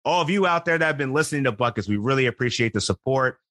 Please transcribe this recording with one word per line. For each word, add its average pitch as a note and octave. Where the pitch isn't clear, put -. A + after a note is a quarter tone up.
All E3+
of D#3
you G3
out E3+
there E3
that D#3+
have D#3
been C3+
listening D3+
to B2+
Buckets, A2
we G#2
really C3
appreciate A#2
the G2+
support. C3